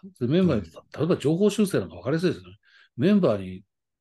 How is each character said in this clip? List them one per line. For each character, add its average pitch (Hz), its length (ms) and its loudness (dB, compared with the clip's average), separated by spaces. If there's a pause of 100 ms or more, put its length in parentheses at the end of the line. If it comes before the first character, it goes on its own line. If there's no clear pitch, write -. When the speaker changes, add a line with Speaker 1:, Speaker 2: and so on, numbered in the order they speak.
(200)
Speaker 1:
で、 123 80 -2
メ 160 120 2
ン 185 80 4
バ 147 80 2
ー 101 80 -2
に、 82 60 -16
Speaker 2:
そ - 100 -20
う - 40 -18
で - 80 -20
す。 - 80 -14
Speaker 1:
例 135 60 -2
え - 20 0
ば 175 100 2
情 156 200 0
報 208 120 4
修 208 160 2
正 156 140 0
な 95 60 -2
ん - 40 -12
か - 60 -16
分 - 80 -14
か 123 80 -4
り 160 40 0
や 160 40 -2
す 180 80 0
い - 20 0
で 131 60 -2
す - 80 -14
よ - 60 -20
ね。 - 80 -20 (380)
メ 151 160 2
ン 208 80 6
バ 127 180 2
ー 95 40 -8
に 92 220 -12 (380)